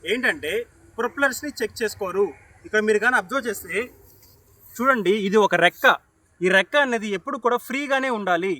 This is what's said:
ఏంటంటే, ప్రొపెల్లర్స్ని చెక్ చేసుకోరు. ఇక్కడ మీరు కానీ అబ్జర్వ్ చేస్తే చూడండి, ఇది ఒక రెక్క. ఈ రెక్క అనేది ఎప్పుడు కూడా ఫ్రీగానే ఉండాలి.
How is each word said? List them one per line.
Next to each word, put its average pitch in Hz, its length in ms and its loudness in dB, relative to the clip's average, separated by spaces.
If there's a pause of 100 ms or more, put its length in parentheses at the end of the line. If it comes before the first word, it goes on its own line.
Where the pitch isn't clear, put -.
(120)
ఏంటంటే, 180 400 -2 (480)
ప్రొపెల్లర్స్ని 285 500 -2 (120)
చెక్ 214 200 -8
చేసుకోరు. 196 440 -2 (400)
ఇక్కడ 214 240 0
మీరు 208 160 4
కానీ 247 160 2
అబ్జర్వ్ 233 280 -6
చేస్తే 185 240 -10 (1000)
చూడండి, 226 360 2 (140)
ఇది 202 200 4
ఒక - 160 2
రెక్క. 180 240 2 (580)
ఈ - 100 2
రెక్క 190 200 2 (100)
అనేది 226 320 -2
ఎప్పుడు 277 200 -8 (100)
కూడా 240 100 2 (100)
ఫ్రీగానే 269 520 -2
ఉండాలి. 185 420 -2